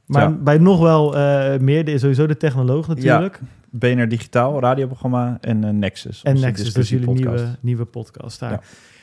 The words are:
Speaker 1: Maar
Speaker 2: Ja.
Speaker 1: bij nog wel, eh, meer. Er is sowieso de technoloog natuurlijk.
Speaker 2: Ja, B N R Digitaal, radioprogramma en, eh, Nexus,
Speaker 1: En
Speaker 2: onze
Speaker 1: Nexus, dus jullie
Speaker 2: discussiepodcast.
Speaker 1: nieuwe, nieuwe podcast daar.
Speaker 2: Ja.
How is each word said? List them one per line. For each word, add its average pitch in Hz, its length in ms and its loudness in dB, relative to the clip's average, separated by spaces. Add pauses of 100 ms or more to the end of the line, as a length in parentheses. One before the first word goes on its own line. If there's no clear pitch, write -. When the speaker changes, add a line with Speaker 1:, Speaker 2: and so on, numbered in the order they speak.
Speaker 1:
Maar 139 160 0
Speaker 2:
Ja. 151 80 2
Speaker 1:
bij 147 280 2
nog 180 220 6
wel, 156 380 4
eh, 139 420 0
meer. 139 200 2
Er 151 140 -2
is 131 80 0
sowieso 139 260 2
de 151 100 -2
technoloog 131 500 0
natuurlijk. 131 520 0 (320)
Speaker 2:
Ja, 123 80 -12
B 120 40 -2
N 123 180 2
R 117 80 0
Digitaal, 123 500 -2
radioprogramma 123 840 -2
en, 110 220 -2
eh, 107 60 -2
Nexus, - 540 -4
Speaker 1:
En 139 100 0
Speaker 2:
onze 131 120 2
Speaker 1:
Nexus, 104 280 -4
dus 123 160 0
jullie 123 160 -2
Speaker 2:
discussiepodcast. 123 400 -2
Speaker 1:
nieuwe, 120 160 -10
nieuwe 120 240 -4
podcast - 540 -16
daar. 117 120 -10
Speaker 2:
Ja. 104 100 -6 (420)